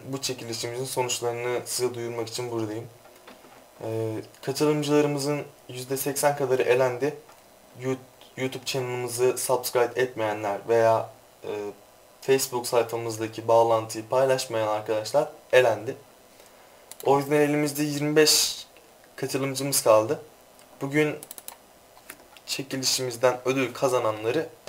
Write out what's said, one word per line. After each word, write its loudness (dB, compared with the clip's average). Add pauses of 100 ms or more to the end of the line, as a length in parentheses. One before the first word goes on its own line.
bu -8
çekilişimizin -8
sonuçlarını -4
size -2
duyurmak -6
için -8
buradayım. -4 (960)
Ee, -4 (260)
katılımcılarımızın 0 (280)
yüzde -6
seksen 0
kadarı 2
elendi. 2 (640)
Yu-, -4 (400)
YouTube -6
channel'ımızı 0
subscribe 0
etmeyenler -2
veya, 4 (340)
e, -10 (720)
Facebook 0
sayfamızdaki -2
bağlantıyı 4
paylaşmayan 0
arkadaşlar -2 (240)
elendi. 4 (1120)
O 6
yüzden 0
elimizde 2
yirmi 0
beş 4 (500)
katılımcımız -2
kaldı. 4 (600)
Bugün 0 (1400)
çekilişimizden 0
ödül 0
kazananları 0 (200)